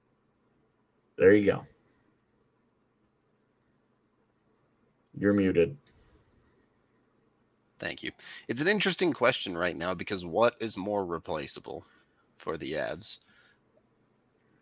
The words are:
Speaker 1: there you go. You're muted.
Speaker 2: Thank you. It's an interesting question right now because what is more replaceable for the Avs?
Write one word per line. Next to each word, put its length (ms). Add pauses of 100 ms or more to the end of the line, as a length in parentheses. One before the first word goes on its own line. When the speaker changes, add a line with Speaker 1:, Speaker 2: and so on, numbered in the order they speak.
(1200)
Speaker 1:
there 140
you 180
go. 160 (3500)
You're 180
muted. 440 (2000)
Speaker 2:
Thank 260
you. 80 (360)
It's 140
an 80
interesting 420
question 460
right 180
now 180
because 320
what 360
is 160
more 280
replaceable 800 (480)
for 220
the 160
Avs? 460 (1400)